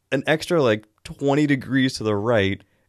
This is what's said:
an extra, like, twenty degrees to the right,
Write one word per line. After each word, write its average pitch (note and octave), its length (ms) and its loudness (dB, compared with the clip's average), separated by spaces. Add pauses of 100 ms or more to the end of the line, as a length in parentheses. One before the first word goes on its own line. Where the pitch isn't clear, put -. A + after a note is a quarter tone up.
(120)
an C#3 160 -2
extra, D#3 340 0
like, G#2+ 260 0 (160)
twenty C#3+ 440 0
degrees C3 480 0
to - 80 -8
the G#2+ 120 0
right, G2+ 460 0 (280)